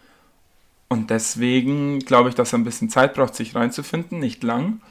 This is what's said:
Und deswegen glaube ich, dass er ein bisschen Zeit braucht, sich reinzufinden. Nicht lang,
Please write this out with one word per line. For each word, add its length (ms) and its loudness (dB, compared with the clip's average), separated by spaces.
Und 220 -2
deswegen 880 0
glaube 300 4
ich, 60 -4
dass 160 2
er 80 2
ein 40 2
bisschen 260 -4
Zeit 240 4
braucht, 200 0
sich 220 -8
reinzufinden. 640 -4
Nicht 240 -6
lang, 480 -4